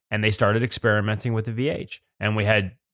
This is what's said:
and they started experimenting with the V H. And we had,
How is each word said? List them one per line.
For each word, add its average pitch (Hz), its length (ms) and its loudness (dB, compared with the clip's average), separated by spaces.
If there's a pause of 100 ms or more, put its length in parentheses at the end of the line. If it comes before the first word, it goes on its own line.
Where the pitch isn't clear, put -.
(120)
and 107 120 -2
they 107 60 4
started 107 340 2
experimenting 107 720 0
with 110 120 -2
the 120 60 -6
V 123 180 -4
H. - 340 -10 (160)
And 107 160 -2
we 107 100 0
had, 104 300 2 (180)